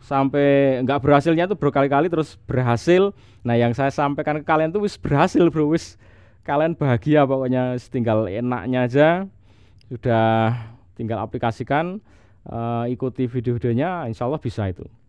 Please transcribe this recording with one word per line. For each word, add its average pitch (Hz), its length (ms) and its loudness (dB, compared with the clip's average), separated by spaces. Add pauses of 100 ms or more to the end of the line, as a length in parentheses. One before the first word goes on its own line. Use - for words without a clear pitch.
sampai 139 800 2
nggak 135 160 0
berhasilnya 160 480 2
tuh 185 80 -4
berkali-kali 143 480 2
terus 160 400 -4
berhasil. 131 640 2 (300)
Nah, 120 160 0
yang 120 160 2
saya 135 160 0
sampaikan 147 480 -2
ke 147 80 -8
kalian 160 240 2
tuh 202 160 -2
wis - 160 -6
berhasil, 165 480 2
Bro, 151 240 0
wis, - 240 -4 (480)
kalian 151 320 -2
bahagia 143 480 2
pokoknya, 127 480 -2 (160)
tinggal 110 400 0
enaknya 123 560 -2
aja, 139 220 4 (840)
sudah 113 640 0 (400)
tinggal 110 320 -6
aplikasikan, 139 720 -4 (480)
eh, 117 480 -6
ikuti 127 320 -6
video-videonya, 123 880 -2
insya 120 160 -4
Allah 151 80 -4
bisa 107 320 -6
itu - 160 -10 (240)